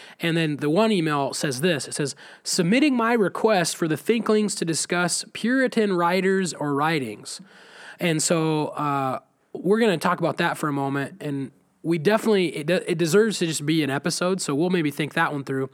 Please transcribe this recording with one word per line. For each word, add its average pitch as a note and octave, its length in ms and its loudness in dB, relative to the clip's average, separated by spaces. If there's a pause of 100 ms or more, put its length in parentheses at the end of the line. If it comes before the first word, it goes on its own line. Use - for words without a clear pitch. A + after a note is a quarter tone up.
(180)
and E3 180 0
then D#3 200 0
the D3 120 -2
one G#3 220 4
email D3+ 440 0
says C3 260 -4
this. D#3 260 0
It B2+ 80 -12
says, C#3+ 220 -4 (260)
"Submitting B3 540 2
my A#3 160 2
request G3+ 640 2
for F3 100 -2
the D#3 100 2
Thinklings G#3+ 600 0
to - 80 -4
discuss F3 600 -2 (100)
Puritan A#3 580 0
writers F#3 600 2
or D3 220 -4
writings." C#3 640 -2 (600)
And E3 200 0
so, D#3+ 480 0
uh, C#3 520 -4 (320)
we're G3+ 260 0
gonna G#3+ 200 4
talk F3 200 0
about D#3+ 200 -2
that E3 200 0
for D#3+ 100 -2
a D3 40 -2
moment, C#3 480 -2
and C#3 320 -6 (320)
we E3 140 0
definitely, G3+ 580 2
it D3 100 -6
de-, F3 240 0
it F3 80 0
deserves F#3 400 4
to F3 80 0
just D3+ 180 -4
be D#3+ 200 2
an C3 60 0
episode, F3+ 500 -2
so - 120 -4
we'll D#3+ 180 2
maybe E3 200 2
think C#3+ 240 -4
that E3 180 0
one C#3+ 120 -6
through. C3+ 300 -4